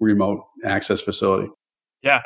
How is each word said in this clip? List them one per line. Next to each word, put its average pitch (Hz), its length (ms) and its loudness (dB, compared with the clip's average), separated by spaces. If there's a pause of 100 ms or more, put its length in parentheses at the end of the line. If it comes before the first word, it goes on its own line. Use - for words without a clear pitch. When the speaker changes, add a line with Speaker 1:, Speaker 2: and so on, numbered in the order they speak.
Speaker 1:
remote 101 400 2 (240)
access 98 380 -2
facility. 95 460 0 (540)
Speaker 2:
Yeah. 139 240 2